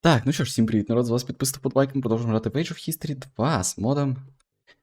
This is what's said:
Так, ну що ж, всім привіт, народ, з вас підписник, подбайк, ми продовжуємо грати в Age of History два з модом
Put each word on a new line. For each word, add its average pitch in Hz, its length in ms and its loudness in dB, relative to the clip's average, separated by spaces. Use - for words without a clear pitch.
Так, 147 220 4
ну 131 60 2
що - 120 -2
ж, - 60 -4
всім 117 160 2
привіт, 110 240 0
народ, 120 160 4
з 120 40 -4
вас 123 140 0
підписник, - 380 -6
подбайк, 135 340 0
ми 135 60 0
продовжуємо 113 300 0
грати 110 180 0
в - 40 -8
Age 165 180 -2
of - 180 -10
History 151 260 -6
два 131 480 -2
з - 140 -4
модом 135 400 0